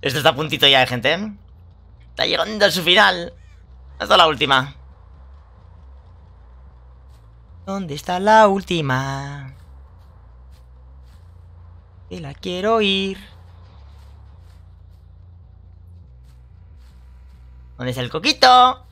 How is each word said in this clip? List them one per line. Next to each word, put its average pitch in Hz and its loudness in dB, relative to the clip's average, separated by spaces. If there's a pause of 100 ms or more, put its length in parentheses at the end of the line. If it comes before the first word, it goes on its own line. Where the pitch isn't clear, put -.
Este 135 -4
está 143 2
a 160 0
puntito 143 0
ya, 135 6
¿eh, 127 2
gente? 147 -4 (760)
Está - -4
llegando 208 -2
a 185 4
su 175 -4
final. 180 2 (640)
Hasta - 0
la 170 6
última. 139 0 (3000)
¿Dónde 190 -8
está 180 -6
la 214 6
última? 139 -4 (2500)
Que 180 -14
la 143 -16
quiero 202 -2
ir. 196 -2 (4000)
¿Dónde 127 -8
está 127 -8
el 120 -8
coquito? 254 2